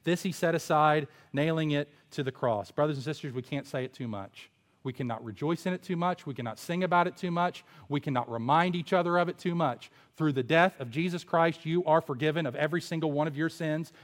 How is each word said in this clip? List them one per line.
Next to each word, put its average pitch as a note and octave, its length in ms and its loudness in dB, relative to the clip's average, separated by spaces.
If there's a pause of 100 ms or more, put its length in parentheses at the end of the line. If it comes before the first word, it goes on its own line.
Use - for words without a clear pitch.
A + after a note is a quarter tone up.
This F3 180 0
he F#3 100 -2
set E3+ 220 0
aside, D3+ 540 2 (260)
nailing D#3 380 0
it C#3+ 200 -2 (200)
to D3+ 100 -4
the C3 100 -4
cross." A2 380 -2
Brothers D3+ 260 0
and C3 80 -8
sisters, C#3+ 300 -8
we B2+ 80 -4
can't C#3 240 -8
say C3 180 -6
it B2+ 80 -10
too B2 160 -8
much. G2+ 420 -12 (340)
We C3 100 -6
cannot A#2+ 280 -6
rejoice C#3+ 440 -4
in F#3 80 0
it F3+ 80 -8
too F3+ 140 -4
much. F3 280 0
We C#3+ 80 -8
cannot A#2 260 -8
sing F3+ 260 -2
about F3 240 4
it - 80 -8
too F3 160 -4
much. F3 320 -2 (260)
We C#3+ 100 0
cannot B2+ 300 -2
remind D3+ 460 2
each F3 180 -2
other F3 240 4
of F3 100 2
it F3 80 -8
too F3 180 -4
much. D3 360 -2 (260)
Through D#3 160 2
the B2+ 100 0
death E3 380 4
of B2 100 -8
Jesus E3+ 340 -4
Christ, E3 420 2
you F3 180 0
are D#3 160 6
forgiven D3+ 460 0
of B2 80 -4
every D3+ 260 0
single D#3+ 320 -2
one D3 140 0
of D3 100 -6
your D#3 140 -2
sins D#3 420 -4 (100)